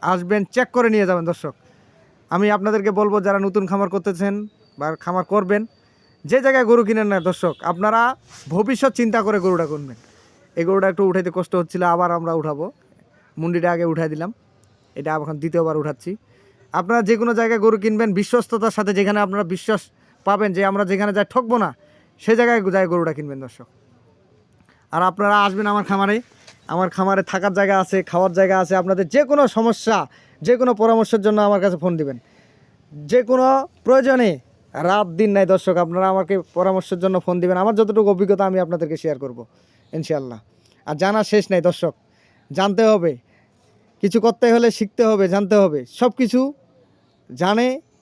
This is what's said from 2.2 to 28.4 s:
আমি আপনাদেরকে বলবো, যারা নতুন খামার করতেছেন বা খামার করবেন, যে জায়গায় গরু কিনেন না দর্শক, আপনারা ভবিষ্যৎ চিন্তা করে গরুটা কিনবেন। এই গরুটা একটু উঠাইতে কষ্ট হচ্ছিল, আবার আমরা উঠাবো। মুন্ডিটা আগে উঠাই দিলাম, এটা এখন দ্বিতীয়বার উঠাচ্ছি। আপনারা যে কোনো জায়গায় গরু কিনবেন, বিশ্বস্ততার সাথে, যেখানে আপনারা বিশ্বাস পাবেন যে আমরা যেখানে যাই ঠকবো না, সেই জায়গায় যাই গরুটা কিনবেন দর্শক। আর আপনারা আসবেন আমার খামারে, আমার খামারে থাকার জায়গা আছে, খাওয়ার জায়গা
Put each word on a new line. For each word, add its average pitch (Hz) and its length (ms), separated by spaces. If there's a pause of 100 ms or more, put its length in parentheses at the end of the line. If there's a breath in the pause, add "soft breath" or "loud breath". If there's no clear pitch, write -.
আমি 190 200
আপনাদেরকে 208 400
বলবো, 208 300
যারা 196 180
নতুন 196 280
খামার 196 220
করতেছেন 196 460 (440)
বা 151 180
খামার 180 280
করবেন, 202 380 (640 soft breath)
যে 180 160
জায়গায় 262 240
গরু 233 200
কিনেন 214 220
না 202 140
দর্শক, 170 420
আপনারা 214 540 (320 loud breath)
ভবিষ্যৎ 214 440
চিন্তা 233 300
করে 208 180
গরুটা 175 260
কিনবেন। 143 320 (580 soft breath)
এই 170 80
গরুটা 190 240
একটু 190 200
উঠাইতে 180 260
কষ্ট 180 220
হচ্ছিল, 180 260
আবার 175 300
আমরা 165 220
উঠাবো। 156 320 (720 soft breath)
মুন্ডিটা 170 340
আগে 170 120
উঠাই 165 240
দিলাম, 156 220 (640)
এটা 147 200
এখন 151 240
দ্বিতীয়বার 160 380
উঠাচ্ছি। 151 400 (560 soft breath)
আপনারা 185 300
যে 208 140
কোনো 233 180
জায়গায় 226 260
গরু 220 180
কিনবেন, 214 340
বিশ্বস্ততার 214 580
সাথে, 208 240
যেখানে 202 260
আপনারা 202 240
বিশ্বাস 185 360 (440 soft breath)
পাবেন 202 280
যে 190 120
আমরা 196 200
যেখানে 202 280
যাই 202 180
ঠকবো 240 280
না, 170 160 (440 soft breath)
সেই 226 180
জায়গায় 233 240 (100)
যাই 185 160
গরুটা 165 260
কিনবেন 143 280
দর্শক। 127 260 (1300 soft breath)
আর 165 100
আপনারা 202 420
আসবেন 202 220
আমার 208 180
খামারে, 196 320 (500 soft breath)
আমার 180 240
খামারে 190 320
থাকার 190 300
জায়গা 196 280
আছে, 190 220
খাওয়ার 180 300
জায়গা 190 260